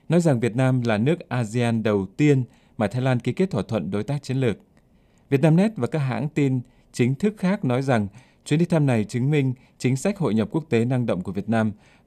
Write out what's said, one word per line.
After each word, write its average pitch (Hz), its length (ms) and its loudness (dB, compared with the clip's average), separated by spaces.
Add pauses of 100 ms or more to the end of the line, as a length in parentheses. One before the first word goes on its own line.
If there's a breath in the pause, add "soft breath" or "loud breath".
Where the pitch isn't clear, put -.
nói 170 120 4
rằng 151 180 4
Việt 110 160 0
Nam 131 260 2
là 117 160 0
nước 135 320 0
asean 117 540 -2
đầu 104 240 0 (100)
tiên 143 260 4 (340 soft breath)
mà 107 100 0
Thái 123 140 -4
Lan 127 180 0
ký 120 140 -4
kết 190 180 -2
thỏa 98 160 -2
thuận 95 240 -4
đối 104 120 -2
tác 143 200 -6
chiến 131 140 -6
lược. 123 200 0 (720 soft breath)
Vietnamnet 165 460 4
và 120 120 -4
các 160 120 -4
hãng 131 300 -4
tin 135 300 0 (320 soft breath)
chính 127 240 0
thức 208 220 0
khác 190 280 -2
nói 127 160 0
rằng 123 260 0 (380 loud breath)
chuyến 151 140 0
đi 170 60 2
thăm 160 200 2
này 117 180 2
chứng 127 280 -2
minh 135 220 2 (240 loud breath)
chính 131 180 0
sách 196 220 -2
hội 120 160 0
nhập 110 180 0
quốc 156 180 -4
tế 113 160 2
năng 123 200 -2
động 101 160 -2
của 95 100 -8
Việt 95 180 -6
Nam 110 220 0 (360 soft breath)